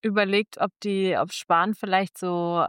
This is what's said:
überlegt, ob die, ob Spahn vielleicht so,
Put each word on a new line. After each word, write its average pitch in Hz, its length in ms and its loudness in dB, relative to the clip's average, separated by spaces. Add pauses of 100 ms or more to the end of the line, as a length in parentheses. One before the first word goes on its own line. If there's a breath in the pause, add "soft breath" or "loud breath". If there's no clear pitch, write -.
überlegt, 202 560 0
ob 190 120 -2 (120)
die, 190 360 0
ob 170 140 -2
Spahn 180 420 0
vielleicht 190 420 -2
so, 175 520 0